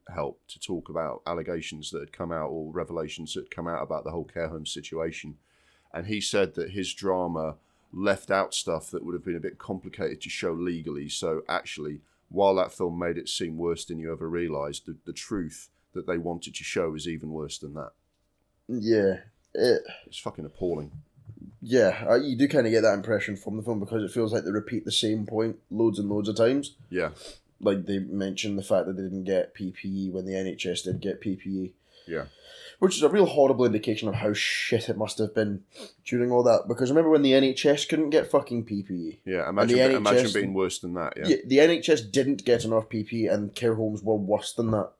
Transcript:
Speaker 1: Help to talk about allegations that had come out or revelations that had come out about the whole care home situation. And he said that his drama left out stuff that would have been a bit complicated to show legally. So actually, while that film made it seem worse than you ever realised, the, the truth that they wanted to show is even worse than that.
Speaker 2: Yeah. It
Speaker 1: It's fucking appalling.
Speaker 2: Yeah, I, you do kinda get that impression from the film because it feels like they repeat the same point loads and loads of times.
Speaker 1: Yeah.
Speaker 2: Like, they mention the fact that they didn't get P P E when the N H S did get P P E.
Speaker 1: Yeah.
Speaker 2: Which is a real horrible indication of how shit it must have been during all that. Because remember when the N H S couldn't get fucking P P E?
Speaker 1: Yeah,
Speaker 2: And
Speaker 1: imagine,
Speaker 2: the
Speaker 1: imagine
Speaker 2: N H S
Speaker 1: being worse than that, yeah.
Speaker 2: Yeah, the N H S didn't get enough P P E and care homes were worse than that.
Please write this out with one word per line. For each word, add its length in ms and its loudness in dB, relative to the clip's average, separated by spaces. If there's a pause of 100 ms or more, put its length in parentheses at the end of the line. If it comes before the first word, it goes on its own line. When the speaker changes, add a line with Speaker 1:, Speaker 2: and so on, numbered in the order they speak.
(120)
Speaker 1:
Help 360 -6
to 120 -20
talk 300 -8
about 360 -6
allegations 640 -8
that 80 -6
had 120 -14
come 200 -8
out 180 -4
or 200 -8
revelations 640 -6
that 120 -8
had 60 -18
come 180 -8
out 140 -4
about 220 -6
the 60 -8
whole 140 -6
care 240 -6
home 180 -10
situation. 720 -8 (580)
And 120 -8
he 140 -4
said 360 0
that 160 -6
his 200 -6
drama 640 -2 (400)
left 360 -2
out 220 0
stuff 380 -4
that 160 -8
would 80 -6
have 100 -8
been 120 -4
a 40 -8
bit 180 -10
complicated 640 -8
to 60 -12
show 240 -4
legally. 560 -6
So 400 -4
actually, 520 -6 (280)
while 280 4
that 160 0
film 260 -4
made 180 -2
it 140 -8
seem 260 -6
worse 300 -4
than 140 -8
you 120 -6
ever 160 -8
realised, 560 -4
the, 120 -12 (100)
the 80 -10
truth 560 -8 (240)
that 120 -10
they 120 0
wanted 380 -6
to 80 -12
show 300 -2
is 140 -8
even 220 -8
worse 260 -8
than 180 -14
that. 180 -12 (760)
Speaker 2:
Yeah. 520 2 (360)
It 280 4 (240)
Speaker 1:
It's 120 -16
fucking 280 -10
appalling. 440 -4 (680)
Speaker 2:
Yeah, 480 4
I, 80 6
you 200 0
do 120 4
kinda 220 4
get 120 6
that 120 6
impression 420 -2
from 200 -8
the 60 -6
film 180 -2
because 220 -2
it 100 -4
feels 200 0
like 120 0
they 60 -4
repeat 340 -4
the 80 -6
same 340 0
point 300 -2 (140)
loads 280 2
and 100 -2
loads 200 -2
of 80 -2
times. 380 2 (160)
Speaker 1:
Yeah. 200 -2 (500)
Speaker 2:
Like, 260 0
they 120 -2
mention 580 -4
the 60 -6
fact 240 2
that 100 -6
they 60 -6
didn't 220 -6
get 300 0
P 160 -6
P 360 -6
E 40 -4
when 160 -6
the 80 -6
N 120 -2
H 200 -6
S 160 -4
did 180 -4
get 200 -4
P 160 -4
P 140 -10
E. 220 -6 (340)
Speaker 1:
Yeah. 180 -6 (560)
Speaker 2:
Which 160 4
is 60 -2
a 60 8
real 180 6
horrible 380 6
indication 440 0
of 80 -2
how 180 0
shit 560 0
it 80 -2
must 200 -4
have 160 -2
been 300 0 (400)
during 260 0
all 120 6
that. 260 6
Because 220 0
remember 200 6
when 120 8
the 120 6
N 100 8
H 200 2
S 220 4
couldn't 240 0
get 200 4
fucking 340 2
P 180 -4
P 120 -8
E? 300 -8
Speaker 1:
Yeah, 240 -2
Speaker 2:
And 100 -2
Speaker 1:
imagine, 200 6
Speaker 2:
the 180 6
Speaker 1:
imagine 220 6
Speaker 2:
N 60 6
H 20 2
S 60 0
Speaker 1:
being 220 0
worse 240 0
than 160 -8
that, 220 -4
yeah. 120 -4
Speaker 2:
Yeah, 80 6 (100)
the 140 6
N 100 10
H 180 0
S 140 6
didn't 420 0
get 200 4
enough 260 0
P 140 -2
P 200 -2
E 20 2
and 280 0
care 200 0
homes 280 -4
were 140 2
worse 360 0
than 180 0
that. 300 0